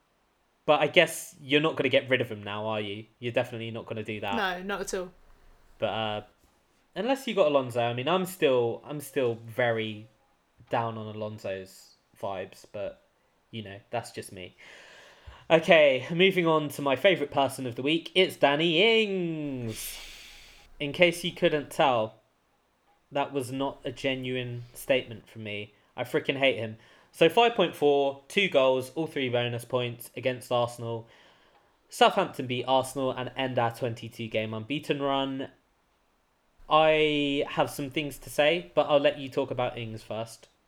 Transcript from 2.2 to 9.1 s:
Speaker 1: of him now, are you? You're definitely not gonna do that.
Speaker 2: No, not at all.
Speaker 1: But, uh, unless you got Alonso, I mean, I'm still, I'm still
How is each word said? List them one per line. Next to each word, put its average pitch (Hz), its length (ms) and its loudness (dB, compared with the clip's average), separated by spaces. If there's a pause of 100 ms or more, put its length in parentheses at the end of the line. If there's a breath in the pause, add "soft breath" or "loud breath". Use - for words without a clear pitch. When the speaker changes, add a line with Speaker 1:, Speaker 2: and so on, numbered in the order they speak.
Speaker 1:
of 120 100 -6
him 104 120 -10
now, 104 240 -6
are 110 140 -2
you? 104 240 -10 (140)
You're 120 120 -6
definitely 117 400 -4
not 110 160 -10
gonna 110 160 -8
do 107 160 -8
that. 101 160 -4
Speaker 2:
No, 185 280 -4
not 196 180 -6
at 190 120 -8
all. 185 180 -6 (680)
Speaker 1:
But, 110 100 -2
uh, 107 320 -4 (720)
unless 254 320 -4
you 226 60 -4
got 180 140 4
Alonso, 131 340 0
I 117 120 0
mean, 123 140 -6
I'm 185 180 0
still, 123 600 0
I'm 147 160 -10
still 123 460 -2